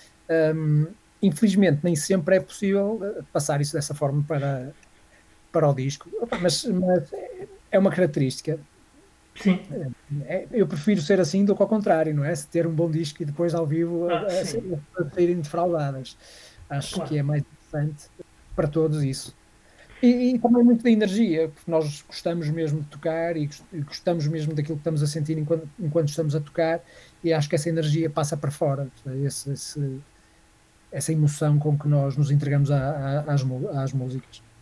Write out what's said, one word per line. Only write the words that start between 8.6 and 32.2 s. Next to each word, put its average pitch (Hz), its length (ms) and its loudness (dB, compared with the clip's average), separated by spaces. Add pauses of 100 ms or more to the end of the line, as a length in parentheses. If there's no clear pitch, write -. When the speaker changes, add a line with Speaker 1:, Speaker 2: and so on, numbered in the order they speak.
Speaker 2:
Sim. 185 240 0 (680)
Speaker 1:
É, 190 260 -6
eu 214 140 2
prefiro 175 340 0
ser 185 200 2
assim 190 260 2
do 196 100 4
que - 60 2
ao 196 60 2
contrário, 165 480 2
não 143 80 0
é? 156 100 -2
Se 156 140 -8
ter 170 180 0
um 165 80 -2
bom 165 160 2
disco 156 320 -4
e 160 40 -6
depois 160 280 -2
ao 165 140 0
vivo 170 420 0
Speaker 2:
Ah, 165 120 0
Speaker 1:
a, 214 40 -4
a, 196 200 -2
Speaker 2:
sim. 185 340 -6 (180)
Speaker 1:
a 156 120 -2
saírem 175 320 2
defraudadas. 147 760 -4 (500)
Acho 143 280 -6
Speaker 2:
Claro. 170 140 -6
Speaker 1:
que 151 100 -2
é - 20 0
mais 147 220 0
interessante - 640 -8 (460)
para 160 120 0
todos 156 360 0
isso. 135 320 -6 (640)
E, 247 320 4
e 233 60 2
também 240 240 4
muito 233 200 6
da 247 60 4
energia, 196 600 4
porque - 200 -14
nós 156 380 -2
gostamos 170 420 -4
mesmo 156 320 -2
de 147 60 -10
tocar 165 500 -2
e 151 80 0
gost-, - 260 -10
e 165 100 -6
gostamos 165 460 -2
mesmo 156 260 -2
daquilo 147 240 -2
que 147 40 -12
estamos 156 220 0
a 151 40 2
sentir 156 300 -2
enquanto, 160 320 -2 (100)
enquanto 156 300 0
estamos 151 260 -2
a 156 40 0
tocar, 165 420 -2 (420)
e 165 80 2
acho 151 180 0
que 175 60 0
essa 160 140 0
energia 160 400 0
passa 156 260 -2
para 147 160 -4
fora, 139 360 -2 (360)
esse, 139 280 -4
esse, 139 480 -6 (920)
essa 147 200 -4
emoção 151 480 2
com 147 180 2
que 147 100 -4
nós 139 300 2
nos 143 140 2